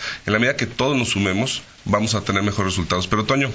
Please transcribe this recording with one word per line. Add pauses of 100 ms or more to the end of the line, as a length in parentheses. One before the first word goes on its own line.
(260)
En
la
medida
que
todos
nos
sumemos, (240)
vamos
a
tener
mejores
resultados.
Pero,
Toño,